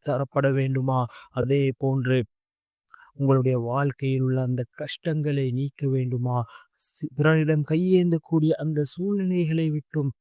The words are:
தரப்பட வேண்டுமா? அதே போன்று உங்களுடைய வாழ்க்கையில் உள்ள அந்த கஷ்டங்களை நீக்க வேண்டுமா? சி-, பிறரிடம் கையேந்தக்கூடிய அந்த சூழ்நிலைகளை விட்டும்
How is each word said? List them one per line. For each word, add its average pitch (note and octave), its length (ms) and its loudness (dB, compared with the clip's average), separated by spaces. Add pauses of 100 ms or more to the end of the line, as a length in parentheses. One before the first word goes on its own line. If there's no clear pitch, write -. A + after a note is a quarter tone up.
தரப்பட C#3 500 0
வேண்டுமா? C3 480 0 (320)
அதே C3+ 320 0 (140)
போன்று C3 420 0 (920)
உங்களுடைய C3 460 2
வாழ்க்கையில் C3 600 -2
உள்ள C3 200 0
அந்த B2 200 -2 (100)
கஷ்டங்களை D3 800 -4
நீக்க C3+ 360 -4
வேண்டுமா? B2 500 0 (440)
சி-, - 320 -10
பிறரிடம் D3+ 520 2
கையேந்தக்கூடிய E3 840 2
அந்த D3+ 320 -2
சூழ்நிலைகளை F3 840 -2
விட்டும் D3+ 520 -4